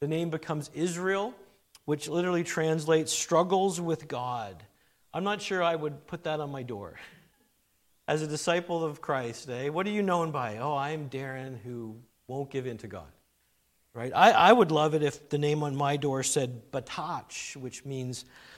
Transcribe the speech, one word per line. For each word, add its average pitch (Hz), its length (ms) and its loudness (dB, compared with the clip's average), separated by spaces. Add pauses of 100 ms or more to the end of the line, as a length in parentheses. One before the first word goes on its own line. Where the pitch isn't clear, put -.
The 143 80 0
name 165 200 0
becomes 156 440 -4
Israel, 185 640 -2 (500)
which 147 220 -2
literally 175 360 2
translates 160 680 2
struggles 175 680 2
with 160 260 -2
God. 120 560 -6 (520)
I'm 170 80 -2
not 202 180 -2
sure 185 220 0
I 170 120 4
would 151 300 -6
put - 200 -10
that 156 140 -2
on 143 120 -6
my 139 100 -8
door. 101 380 -10 (1080)
As 156 140 0
a 156 60 -4
disciple 170 580 -2
of 151 160 -6
Christ, 131 480 -4
eh? 127 200 -4
What 180 180 -2
are 208 40 -2
you 208 120 0
known 175 260 2
by? 120 300 -4
"Oh, 143 160 -2
I'm 143 340 -4
Darren 131 500 -8
who 113 400 -10 (280)
won't 139 240 -8
give 131 160 -4
in 117 100 -6
to 110 100 -14
God." 87 240 -12 (840)
Right? 123 180 -6
I, 190 160 10
I 175 240 10
would 202 180 6
love 156 220 4
it 156 80 2
if - 280 -2
the 147 100 0
name 147 240 2
on 143 120 -2
my 143 220 2
door 135 240 0
said 123 500 -2
Batach, - 840 -8
which 127 280 -10
means 127 420 -6 (320)